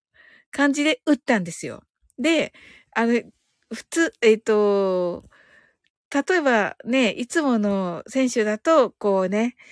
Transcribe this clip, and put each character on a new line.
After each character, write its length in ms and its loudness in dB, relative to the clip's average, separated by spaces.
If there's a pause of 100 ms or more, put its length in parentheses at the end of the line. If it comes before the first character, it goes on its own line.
(520)
感 220 0
じ 100 -2
で 220 0
打 80 4
っ 40 2
た 220 0
ん 40 -4
で 80 -10
す 140 -14
よ。 180 -14 (340)
で、 360 -2 (420)
あ 100 0
の、 160 0 (520)
普 160 -16
通、 320 -2
え 120 6
っ 60 0
と、 840 0 (880)
例 260 0
え 40 0
ば 340 0 (100)
ね、 260 0
い 160 -8
つ 140 -2
も 180 2
の 480 -2
選 220 0
手 140 0
だ 140 -2
と、 340 2
こ 300 0
う 80 -2
ね、 260 -2 (160)